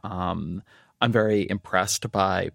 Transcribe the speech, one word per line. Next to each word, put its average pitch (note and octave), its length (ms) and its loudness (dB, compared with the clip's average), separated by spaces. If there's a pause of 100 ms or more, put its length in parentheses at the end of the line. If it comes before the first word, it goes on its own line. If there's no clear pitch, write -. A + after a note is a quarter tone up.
um, F2+ 580 -6 (380)
I'm A#2 100 4
very G#2+ 380 4
impressed G2+ 640 -2
by F#2+ 440 0